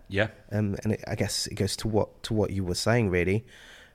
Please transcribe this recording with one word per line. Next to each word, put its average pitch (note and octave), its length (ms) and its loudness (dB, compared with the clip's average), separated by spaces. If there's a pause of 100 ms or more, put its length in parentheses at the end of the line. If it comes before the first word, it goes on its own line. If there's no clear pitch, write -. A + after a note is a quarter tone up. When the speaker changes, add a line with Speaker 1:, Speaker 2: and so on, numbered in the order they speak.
Speaker 1:
Yeah. G2+ 200 0 (220)
Speaker 2:
Um, G#2 320 0
and G#2+ 100 2
it, - 140 -4
I - 100 -6
guess - 320 -2
it G2 80 -10
goes G2 220 -2
to A#2 100 -4
what, G#2+ 340 0
to - 120 -4
what G#2 180 2
you F#2+ 120 -2
were F2+ 120 -2
saying, A2+ 340 2
really. F2+ 340 2 (500)